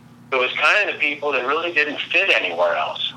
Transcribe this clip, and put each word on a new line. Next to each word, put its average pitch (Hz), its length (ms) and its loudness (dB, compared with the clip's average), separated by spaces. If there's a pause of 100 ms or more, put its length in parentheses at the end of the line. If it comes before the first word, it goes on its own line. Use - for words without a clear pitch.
(320)
it 135 40 2
was 127 180 2
kind 180 340 2
of 147 80 -4
the - 40 -10
people 147 320 -2
that 123 160 0
really 165 260 0
didn't 147 260 0
fit 180 300 0
anywhere 87 460 2
else. - 420 -4